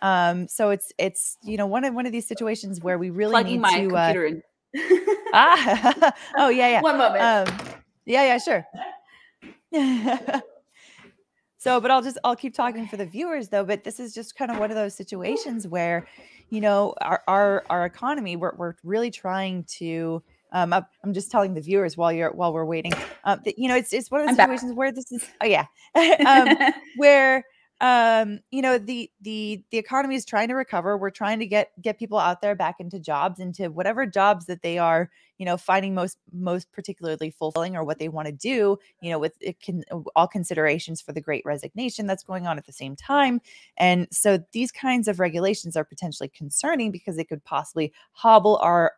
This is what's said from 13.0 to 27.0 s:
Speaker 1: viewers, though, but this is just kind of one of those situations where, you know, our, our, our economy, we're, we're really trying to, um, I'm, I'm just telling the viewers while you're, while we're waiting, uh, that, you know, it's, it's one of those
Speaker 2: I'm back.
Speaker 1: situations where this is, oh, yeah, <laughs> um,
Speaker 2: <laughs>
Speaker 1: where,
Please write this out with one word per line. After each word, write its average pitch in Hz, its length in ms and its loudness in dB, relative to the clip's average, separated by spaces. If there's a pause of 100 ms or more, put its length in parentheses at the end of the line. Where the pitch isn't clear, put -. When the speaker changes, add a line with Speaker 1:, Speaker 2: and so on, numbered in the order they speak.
Speaker 1:
viewers, 269 420 -6
though, 202 160 0
but 202 180 -4
this - 160 -12
is 240 160 -12
just 226 220 -14
kind 254 140 -6
of 226 80 -6
one 214 120 -2
of 220 60 -6
those 208 180 -4
situations 208 720 -8
where, 170 400 -2 (440)
you 214 100 -4
know, 202 400 2
our, - 260 -2
our, 196 440 2
our 175 160 0
economy, 240 500 -6
we're, 175 180 -4
we're 170 200 -8 (100)
really 220 260 -2
trying 185 540 -6
to, 165 580 -6 (300)
um, 175 200 0
I'm, 180 140 0 (160)
I'm 202 100 -6
just 185 180 -6
telling 196 240 2
the 156 60 -6
viewers 175 360 -2
while 165 160 0
you're, 165 180 -2
while 175 220 -2
we're 160 140 -4
waiting, 165 260 -4 (320)
uh, 196 200 0
that, - 140 -6
you 254 100 -2
know, 247 60 2
it's, - 180 0
it's 233 180 -4
one 285 100 0
of 302 60 0
those - 60 2
Speaker 2:
I'm 254 40 0
back. 226 140 8
Speaker 1:
situations 247 240 -6
where 262 180 -2
this 254 180 -12
is, 247 180 -10 (120)
oh, 233 60 -2
yeah, 156 200 2 (280)
<laughs> 330 300 6
um, 269 320 8 (200)
Speaker 2:
<laughs> - 180 -20
Speaker 1:
where, 269 500 6 (380)